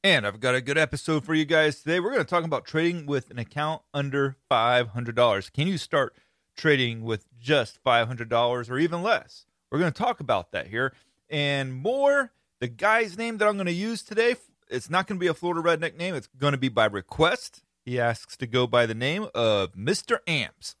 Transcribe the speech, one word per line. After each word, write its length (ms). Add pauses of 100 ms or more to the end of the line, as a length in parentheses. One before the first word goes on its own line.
and 240
I've 120
got 160
a 60
good 160
episode 480
for 80
you 100
guys 380
today. 180
We're 120
gonna 120
talk 220
about 200
trading 420
with 240
an 80
account 420 (140)
under 420 (100)
five 420
hundred 260
dollars. 340
Can 180
you 100
start 380 (400)
trading 460
with 240 (140)
just 440
five 240
hundred 220
dollars 400
or 80
even 240
less? 460 (220)
We're 100
gonna 120
talk 280
about 320
that 160
here 260 (360)
and 440
more. 580 (300)
The 60
guy's 500
name 220
that 80
I'm 100
gonna 140
use 320
today, 320 (340)
it's 200
not 180
gonna 120
be 80
a 60
Florida 340
redneck 300
name. 160
It's 240
gonna 200
be 120
by 160
request. 800 (200)
He 160
asks 380
to 100
go 200
by 180
the 100
name 380
of 420
Mister 520
Amps. 540